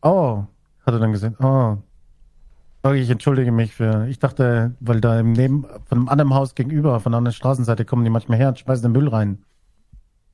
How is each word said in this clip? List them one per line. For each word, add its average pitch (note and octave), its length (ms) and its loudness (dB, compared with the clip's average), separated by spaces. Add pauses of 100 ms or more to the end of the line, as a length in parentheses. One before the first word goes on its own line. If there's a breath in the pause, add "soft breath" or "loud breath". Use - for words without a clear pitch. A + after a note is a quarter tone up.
„Oh“, C#3+ 420 0 (400)
hat A#2+ 100 2
er A#2 60 -2
dann A2 120 2
gesagt, G#2 280 -4
„Oh.“ C3 360 0 (1040)
„Oh, C#3 100 0
ich C3 180 0
entschuldige B2+ 420 0
mich A2+ 220 0
für, A2 340 -2
ich C3+ 100 -8
dachte, A#2+ 640 0
weil A2+ 220 0
da A#2 180 2
im A2+ 120 2
Neben-, C3 320 0 (200)
von - 140 -2
einem B2 100 0
anderen C#3+ 240 2
Haus C3+ 220 0
gegenüber, C#3+ 460 0
von A#2 120 0
der A#2 60 0
anderen A#2+ 160 0
Straßenseite A#2+ 500 -2
kommen A#2+ 200 0
die A2+ 60 2
manchmal A2+ 280 0
her C3+ 100 2
und B2 100 -4
schmeißen C3 240 -4
den A#2 100 0
Müll C#3 160 2
rein.“ G#2+ 360 -2 (880)